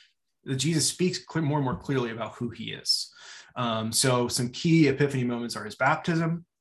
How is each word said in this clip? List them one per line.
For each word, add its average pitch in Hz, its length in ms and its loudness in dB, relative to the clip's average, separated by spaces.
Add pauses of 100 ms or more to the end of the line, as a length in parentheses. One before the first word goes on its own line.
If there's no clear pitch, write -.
(460)
that 135 100 -4
Jesus 143 320 0
speaks 175 320 0
clear, - 240 -4
more 147 140 0
and 139 80 0
more 117 100 -2
clearly 120 360 -2
about 110 240 -8
who 117 140 -6
he 110 220 -10
is. - 420 -4 (440)
Um, 113 340 -2
so 123 380 2
some 123 200 -2
key 165 380 4
epiphany 131 380 2
moments 120 320 -4
are 104 80 -8
his 104 100 -10
baptism, 160 720 0 (160)